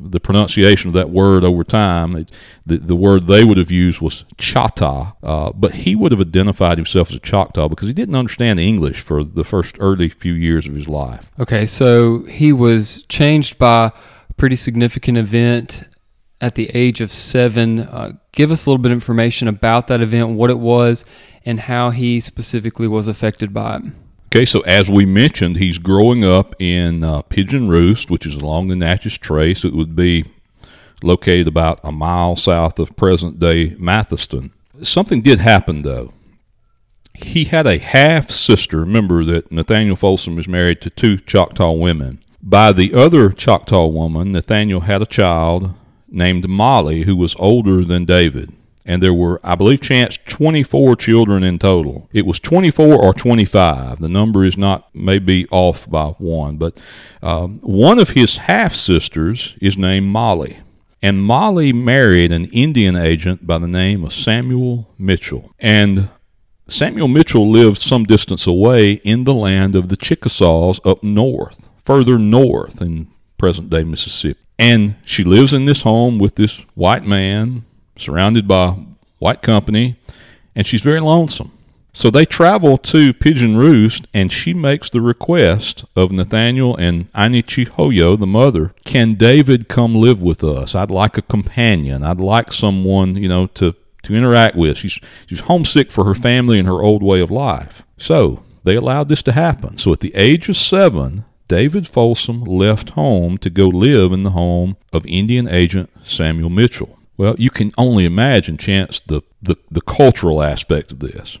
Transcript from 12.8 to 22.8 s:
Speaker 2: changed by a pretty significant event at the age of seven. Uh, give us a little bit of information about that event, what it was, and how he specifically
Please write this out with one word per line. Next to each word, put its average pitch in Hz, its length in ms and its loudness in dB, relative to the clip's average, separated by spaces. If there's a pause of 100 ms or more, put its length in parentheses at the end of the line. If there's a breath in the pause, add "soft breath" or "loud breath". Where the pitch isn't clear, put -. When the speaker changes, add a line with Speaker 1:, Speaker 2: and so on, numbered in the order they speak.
Speaker 2:
changed 151 540 0
by 117 340 2 (380 soft breath)
a - 40 -16
pretty 131 240 0
significant 120 600 -2
event 117 680 -2 (560)
at 123 140 -6
the 113 200 -6
age 123 260 0
of 104 100 -8
seven. 113 680 -2
Uh, - 320 -12 (220)
give 151 180 2
us 160 140 -2
a 143 40 2
little 131 120 2
bit 123 100 0
of 120 60 0
information 117 500 -2
about 113 400 -2
that 120 140 0
event, 113 300 -2
what 117 200 0
it 120 80 -4
was, 117 460 0 (400 soft breath)
and 113 160 -6
how 123 280 -4
he 120 300 -2
specifically 113 680 -8